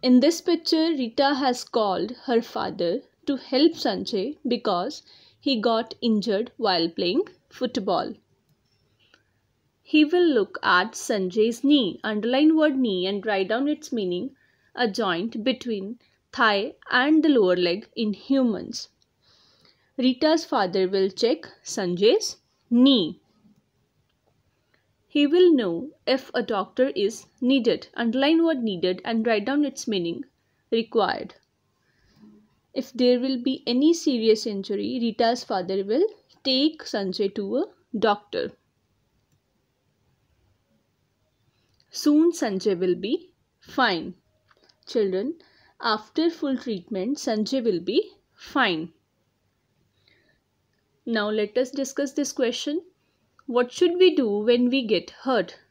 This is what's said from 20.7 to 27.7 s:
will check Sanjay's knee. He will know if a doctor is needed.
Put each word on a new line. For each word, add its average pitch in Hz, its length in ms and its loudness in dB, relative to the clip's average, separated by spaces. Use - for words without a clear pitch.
will 190 200 0
check 233 380 -2
Sanjay's 202 760 0
knee. 240 520 4
He 294 200 2
will 339 280 6
know 214 360 0
if 262 300 -2
a 247 80 0
doctor 220 520 0
is 214 320 -2
needed. 240 540 2